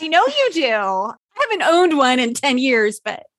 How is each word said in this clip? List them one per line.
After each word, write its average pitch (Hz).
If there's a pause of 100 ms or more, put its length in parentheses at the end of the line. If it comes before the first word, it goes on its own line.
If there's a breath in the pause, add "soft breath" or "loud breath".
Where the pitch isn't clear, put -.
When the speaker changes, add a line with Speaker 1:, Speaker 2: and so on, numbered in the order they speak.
Speaker 1:
I 320
know 330
you 554
do. 320
Speaker 2:
<laughs> 226
I 196 (200)
haven't 453
owned 339
one 254
in 240
ten 262
years, 233
but - (140)